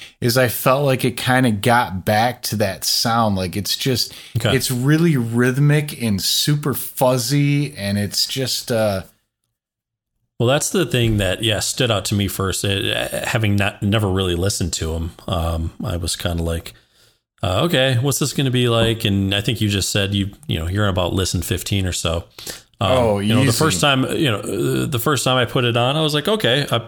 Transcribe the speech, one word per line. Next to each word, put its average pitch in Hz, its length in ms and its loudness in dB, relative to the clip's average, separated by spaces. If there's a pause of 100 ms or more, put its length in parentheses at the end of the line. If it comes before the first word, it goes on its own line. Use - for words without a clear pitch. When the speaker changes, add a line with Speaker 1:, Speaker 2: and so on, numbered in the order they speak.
(220)
Speaker 1:
is 120 160 2
I 127 100 4
felt 135 380 0
like 131 180 2
it 127 140 -2
kinda 127 340 2
got 104 540 0
back 113 380 0
to - 140 -4
that 95 280 -2
sound. 113 500 0
Like, 92 220 -2
it's - 180 -2
just, - 380 -2 (240)
Speaker 2:
Okay. 110 180 2
Speaker 1:
it's 127 160 -2
really 151 460 2
rhythmic 131 840 2
and 104 200 0
super 147 520 0
fuzzy. 143 1000 0
And 101 220 -2
it's 101 300 -2
just, - 440 -4
uh, 107 320 0 (1400)
Speaker 2:
Well, 120 100 2
that's 147 220 2
the 185 140 2
thing 117 320 2
that, 92 260 0
yeah, 107 160 0
stood 120 320 0
out 98 140 0
to - 100 0
me 101 120 2
first. 95 380 -4
It, 104 480 -2
uh, - 140 -6
having 110 280 2
not, 101 280 -2
never 104 260 2
really 92 260 0
listened 90 380 -2
to 80 200 -4
him, 82 180 -4 (160)
um, 82 440 -2 (120)
I 95 140 -4
was 85 180 -4
kinda 85 280 -4
like, 82 300 -6 (680)
uh, 95 220 0
"Okay, 135 360 2
what's 139 180 0
this 135 140 -2
gonna 135 180 0
be 123 160 2
like?" 113 380 2
And 98 300 2
I 101 60 0
think 113 200 -4
you 107 80 2
just 98 200 0
said 98 240 0
you, 98 180 0 (160)
you 101 100 -2
know, 80 100 -4
you're 101 200 0
about 92 260 0
listen 92 280 0
fifteen 95 440 -2
or 90 60 -2
so. 82 340 -4 (560)
Um, - 100 2
Speaker 1:
Oh, 117 280 2
Speaker 2:
you 104 140 2
know, 123 100 4
the 139 60 4
Speaker 1:
easy. 110 80 0
Speaker 2:
first 156 220 2
time, 135 260 2 (120)
you 143 140 2
know, 101 80 -2
uh, 131 480 -2
the 120 120 -2
first 135 240 0
time 127 140 2
I 123 80 2
put 127 180 0
it 120 140 0
on, 123 180 2
I 160 60 0
was 156 120 0
like, 147 140 -2
"Okay, 135 440 2
I, 117 160 0